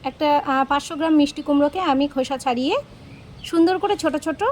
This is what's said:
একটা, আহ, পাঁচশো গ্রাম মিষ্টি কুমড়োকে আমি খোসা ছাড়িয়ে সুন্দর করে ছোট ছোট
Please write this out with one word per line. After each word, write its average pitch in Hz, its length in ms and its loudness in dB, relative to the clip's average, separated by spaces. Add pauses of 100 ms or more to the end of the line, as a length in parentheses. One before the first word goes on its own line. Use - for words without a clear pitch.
একটা, 285 240 -2 (100)
আহ, 269 300 0
পাঁচশো 285 280 -2
গ্রাম 320 180 2
মিষ্টি 294 280 2
কুমড়োকে 294 380 0
আমি 285 280 2
খোসা 262 300 -4
ছাড়িয়ে 254 360 -2 (680)
সুন্দর 339 340 2
করে 403 180 0
ছোট 302 200 -2
ছোট 311 240 -6 (120)